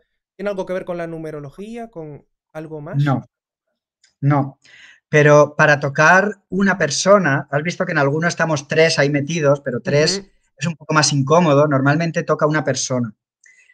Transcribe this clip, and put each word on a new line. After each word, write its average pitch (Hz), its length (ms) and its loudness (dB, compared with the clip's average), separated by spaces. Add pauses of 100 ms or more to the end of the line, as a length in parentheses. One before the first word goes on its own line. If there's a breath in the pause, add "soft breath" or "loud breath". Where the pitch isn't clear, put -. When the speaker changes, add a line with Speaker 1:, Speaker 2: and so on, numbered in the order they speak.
(360)
Speaker 1:
¿Tiene 196 140 -8
algo 190 160 -6
que 180 80 -8
ver 185 120 -6
con 175 120 -8
la 170 100 -8
numerología, 165 840 -14
con 156 360 -16 (260)
algo 156 300 -12
más? 147 220 -4
Speaker 2:
No, 131 200 -2 (960)
no. 139 400 -2 (500 loud breath)
Pero 147 460 6
para 147 240 4
tocar 160 680 2
una 190 280 -2
persona, 160 720 2
has 151 140 -4
visto 175 220 -6
que 175 80 -6
en 165 40 -4
alguno 147 300 0
estamos 160 400 -4
tres 160 320 2
ahí 143 100 2
metidos, 147 520 0
pero 123 180 -6
tres 160 400 0
Speaker 1:
Ujú. 196 80 -16 (300)
Speaker 2:
es 170 100 -6
un 165 80 -6
poco 151 180 -8
más 151 200 2
incómodo, 147 540 4
normalmente 147 560 0
toca 156 220 -2
una 151 200 0
persona. 123 500 -4 (580 soft breath)